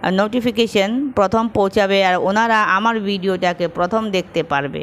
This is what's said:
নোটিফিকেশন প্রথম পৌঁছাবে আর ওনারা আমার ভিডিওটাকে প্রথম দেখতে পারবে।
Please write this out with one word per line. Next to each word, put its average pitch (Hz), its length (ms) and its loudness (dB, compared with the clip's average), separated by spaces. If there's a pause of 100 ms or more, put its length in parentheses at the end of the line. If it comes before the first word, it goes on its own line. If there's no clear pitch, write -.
(140)
নোটিফিকেশন 214 760 0 (260)
প্রথম 208 320 2
পৌঁছাবে 196 580 2
আর 180 180 2
ওনারা 220 400 2
আমার 202 360 0
ভিডিওটাকে 185 680 -2
প্রথম 175 340 -2 (100)
দেখতে 185 320 -2
পারবে। 143 400 -4